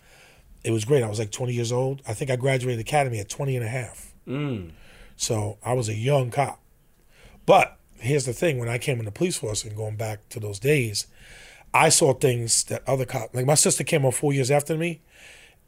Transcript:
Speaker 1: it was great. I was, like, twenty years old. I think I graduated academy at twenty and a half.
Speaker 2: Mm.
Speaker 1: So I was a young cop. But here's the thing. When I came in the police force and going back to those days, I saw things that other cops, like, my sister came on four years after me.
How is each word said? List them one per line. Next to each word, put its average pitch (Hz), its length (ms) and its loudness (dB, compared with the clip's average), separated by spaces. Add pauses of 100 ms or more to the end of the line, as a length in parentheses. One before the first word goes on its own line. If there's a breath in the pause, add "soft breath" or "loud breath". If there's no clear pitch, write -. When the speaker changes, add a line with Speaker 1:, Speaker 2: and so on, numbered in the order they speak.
(640 soft breath)
Speaker 1:
it 117 60 0
was 110 120 0
great. 131 200 4
I 107 60 -2
was, 107 100 -4
like, 107 120 -4
twenty 123 220 -4
years 120 180 -2
old. 131 340 -2
I 113 80 -6
think 131 160 -4
I 127 60 0
graduated 123 460 0
academy 131 380 0
at 101 100 -10
twenty 139 260 -4
and 120 100 -2
a 107 40 -4
half. - 440 -10 (140)
Speaker 2:
Mm. 123 440 -6 (440 soft breath)
Speaker 1:
So 107 480 -4
I 120 100 -2
was 127 140 0
a 107 80 -4
young 127 360 2
cop. - 280 -2 (840 soft breath)
But - 320 6 (200)
here's 131 280 0
the 123 80 -2
thing. 127 260 0
When 117 80 -4
I 120 100 -2
came 120 220 -2
in 110 60 -6
the 104 60 -8
police 175 260 -2
force 110 260 -4
and 107 120 -12
going 107 200 -6
back 107 340 -8
to - 100 -12
those 104 200 -8
days, 127 480 0 (640 loud breath)
I 143 160 8
saw 143 240 6
things 120 520 0
that 117 220 -8
other 131 180 0
cops, 113 280 -6
like, 127 120 -2
my 147 100 4
sister 160 300 4
came 143 200 2
on 127 60 4
four 143 220 0
years 135 180 2
after 147 260 2
me. 165 220 -4 (680 loud breath)